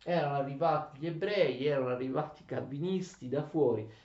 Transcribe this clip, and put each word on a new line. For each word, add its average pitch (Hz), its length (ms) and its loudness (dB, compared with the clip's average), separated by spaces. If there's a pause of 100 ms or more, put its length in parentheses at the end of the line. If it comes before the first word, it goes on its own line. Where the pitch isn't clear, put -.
erano 147 340 2
arrivati 147 640 0
gli 156 100 -4
ebrei, 160 580 2
erano 135 220 2
arrivati 131 520 -2
i - 60 -20
calvinisti 143 800 -4
da 139 140 0
fuori, 123 440 2 (180)